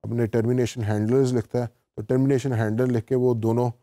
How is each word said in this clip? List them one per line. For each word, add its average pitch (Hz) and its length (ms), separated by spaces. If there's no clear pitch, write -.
अपने 113 240
टर्मिनेशन 120 540
हैंडलर्स 110 500
लिखता 120 280
है। 120 80
तो - 360
टर्मिनेशन 131 500
हैंडलर 113 340
लिख 120 180
के 131 100
वो 123 200
दोनों 117 360